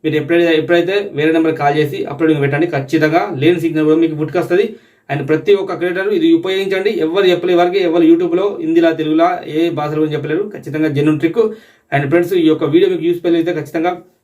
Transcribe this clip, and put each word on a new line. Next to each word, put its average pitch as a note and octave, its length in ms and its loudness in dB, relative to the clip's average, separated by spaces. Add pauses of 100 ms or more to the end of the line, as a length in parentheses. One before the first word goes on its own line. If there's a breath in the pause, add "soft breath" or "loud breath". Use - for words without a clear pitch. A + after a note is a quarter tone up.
మీరు D3+ 160 0
ఎప్పుడైతే, E3 400 2
ఎప్పుడైతే F3 520 0
వేరే D3+ 200 0
నెంబర్కి D#3+ 260 0
కాల్ C#3+ 220 0
చేసి D3+ 240 -2
అప్‌లోడింగ్ D3+ 360 0
పెట్టండి, C#3+ 260 0
ఖచ్చితంగా D#3 760 0
లేని E3 180 2
సిగ్నల్ D#3 240 -2
కూడా D#3 120 4
మీకు E3 180 0
పుట్టుకొస్తుంది. F3 520 -2 (440 loud breath)
And C#3 160 -4
ప్రతి D#3 280 2
ఒక్క F#3+ 200 -2
క్రియేటర్ F3+ 380 -4
ఇది E3 160 2 (120)
ఉపయోగించండి. F#3+ 500 -2 (160)
ఎవరు F#3 200 0
చెప్పలే F3+ 280 2
వరకు, F3 240 2 (100)
ఎవరు E3 220 2
YouTube-లో F3+ 500 0
హిందీలా, E3 300 2
తెలుగులా, D#3+ 560 0
ఏ E3 240 -2
భాషలో D3 320 -4
కూడా D3+ 100 -2
చెప్పలేరు. D3+ 320 -4 (100)
ఖచ్చితంగా D3+ 340 -4
జెన్యూన్ D3 300 0
ట్రిక్. E3 240 0 (520 loud breath)
And C#3+ 140 0
ఫ్రెండ్స్, F3 260 2
ఈ E3+ 120 2
యొక్క D#3 180 2
వీడియో F3 260 4
మీకు E3+ 120 -4
యూస్ఫుల్ E3+ 320 0
అయితే E3 180 -2
ఖచ్చితంగా E3 500 -4 (220)